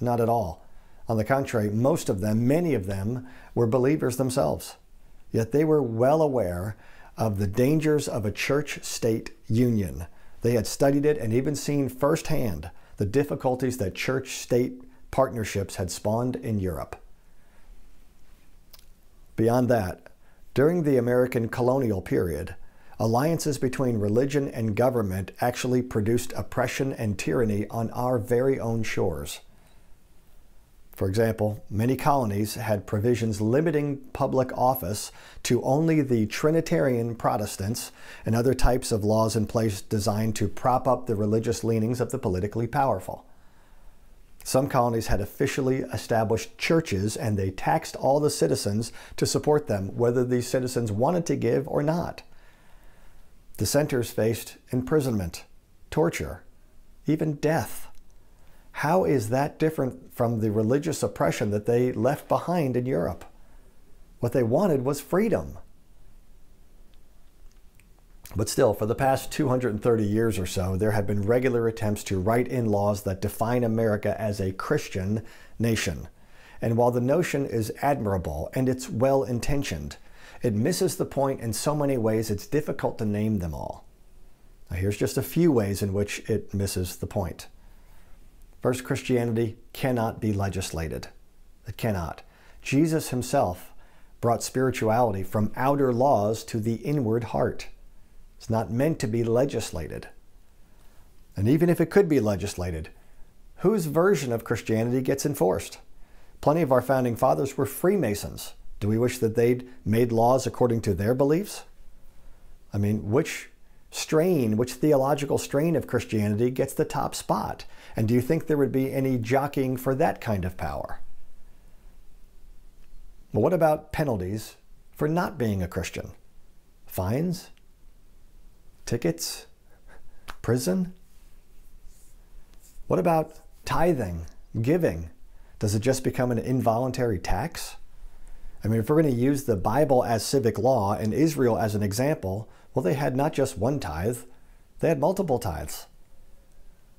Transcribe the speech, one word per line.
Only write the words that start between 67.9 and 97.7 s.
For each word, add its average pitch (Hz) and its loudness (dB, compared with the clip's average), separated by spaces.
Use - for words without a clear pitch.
But - -2
still, 117 4
for 110 -2
the 113 0
past 135 2
two 147 0
hundred 123 0
and 104 -4
thirty 113 4
years 104 2
or 92 -2
so, 92 -2
there 104 2
have 104 0
been 101 0
regular 120 2
attempts 104 -2
to 98 -2
write 110 2
in 123 0
laws 101 2
that 95 -2
define 117 0
America 110 0
as 104 -2
a 95 0
Christian 101 -2
nation. 104 -2
And 117 0
while 120 6
the 120 2
notion 139 2
is 110 -2
admirable 98 -2
and 127 2
it's 127 -2
well-intentioned, 127 0
it 120 2
misses 165 0
the 147 -2
point 135 0
in 113 -4
so 147 -2
many 139 2
ways 110 2
it's 104 -4
difficult 147 -2
to 117 -4
name 104 0
them 85 -4
all. - -10
Now, 87 -6
here's 101 0
just - 0
a 131 2
few 165 4
ways 101 2
in 101 0
which - -2
it - -2
misses 95 -2
the - -8
point. - -6
First, 127 0
Christianity 117 0
cannot 117 -2
be 107 2
legislated. 90 -4
It - -12
cannot. 95 -4
Jesus 156 2
himself 120 -2
brought 117 2
spirituality 117 2
from 104 0
outer 135 2
laws 113 4
to - -4
the 113 0
inward 120 0
heart. 135 -2